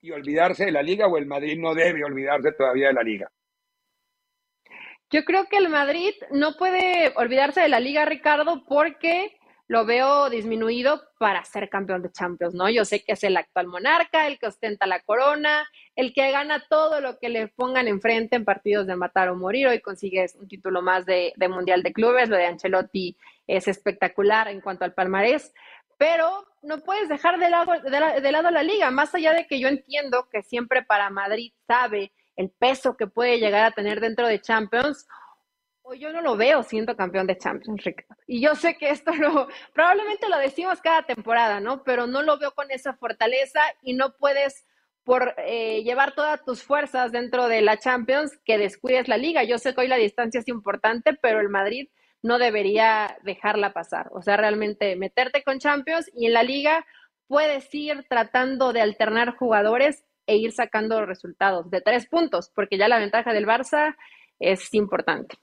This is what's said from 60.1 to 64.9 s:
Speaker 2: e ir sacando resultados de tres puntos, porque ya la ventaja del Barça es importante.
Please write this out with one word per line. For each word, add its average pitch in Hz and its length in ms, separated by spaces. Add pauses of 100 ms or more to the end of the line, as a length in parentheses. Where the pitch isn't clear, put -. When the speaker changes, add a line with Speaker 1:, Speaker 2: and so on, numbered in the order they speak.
Speaker 2:
e 214 100
ir 226 160
sacando 220 540
resultados 185 640
de 185 100
tres 233 260
puntos, 311 480
porque 202 220
ya 202 120
la 240 100
ventaja 220 340
del 208 140
Barça 294 500 (420)
es 190 360
importante. 202 680